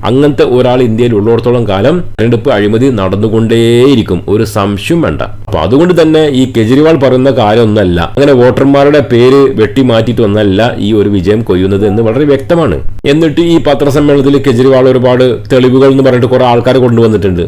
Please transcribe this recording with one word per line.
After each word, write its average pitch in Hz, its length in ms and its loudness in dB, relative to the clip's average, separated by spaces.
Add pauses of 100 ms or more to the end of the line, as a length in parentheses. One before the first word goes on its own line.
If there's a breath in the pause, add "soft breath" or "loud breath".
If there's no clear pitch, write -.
അങ്ങനത്തെ 139 400 0
ഒരാൾ 127 380 0
ഇന്ത്യയിൽ 120 320 -2
ഉള്ളിടത്തോളം 113 540 0
കാലം 113 300 0
തെരഞ്ഞെടുപ്പ് 117 520 -2
അഴിമതി 110 360 0
നടന്നുകൊണ്ടേയിരിക്കും, 113 1400 0
ഒരു 107 160 0
സംശയം 104 580 -4
വേണ്ട. 87 200 -4
അപ്പൊ - 360 -8
അതുകൊണ്ട് 151 440 0
തന്നെ 156 260 2
ഈ 127 240 -2
കെജ്രിവാൾ 131 440 2
പറയുന്ന 131 340 0
കാര്യമൊന്നല്ല. 107 680 0
അങ്ങനെ 139 320 0
വോട്ടർമാരുടെ 139 680 2
പേര് 120 640 2
വെട്ടിമാറ്റിയിട്ടൊന്നല്ല 110 1160 0
ഈ 107 140 -2
ഒരു 104 160 0
വിജയം 101 340 -2
കൊയ്യുന്നത് 95 440 -2
എന്ന് 104 160 0
വളരെ 113 220 -2
വ്യക്തമാണ്. 139 560 -2 (260)
എന്നിട്ട് 156 340 0
ഈ 170 220 0
പത്രസമ്മേളനത്തിൽ 143 760 0
കെജ്രിവാൾ 131 500 2
ഒരുപാട് 127 500 0 (140)
തെളിവുകൾ 127 380 2
എന്ന് 135 120 2
പറഞ്ഞിട്ട് 123 240 2
കുറെ 127 180 0
ആൾക്കാരെ 123 340 0
കൊണ്ടുവന്നിട്ടുണ്ട്. 110 680 0